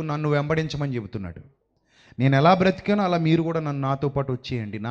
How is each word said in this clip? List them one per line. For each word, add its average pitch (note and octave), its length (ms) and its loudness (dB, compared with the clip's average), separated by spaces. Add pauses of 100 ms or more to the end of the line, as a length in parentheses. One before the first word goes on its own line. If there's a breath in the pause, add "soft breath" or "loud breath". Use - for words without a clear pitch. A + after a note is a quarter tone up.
నన్ను D3+ 280 -4
వెంబడించమని D3 640 -2
చెబుతున్నాడు. G2 460 -8 (760 soft breath)
నేను C3+ 180 4
ఎలా D#3 180 6
బ్రతికానో F#3 500 2
అలా F3+ 160 0
మీరు E3 240 4
కూడా D#3+ 160 -2
నన్ను C#3+ 220 -4
నాతో C#3 280 -2
పాటు C3+ 220 -2
వచ్చేయండి, A2+ 480 -6
నా A2 120 -6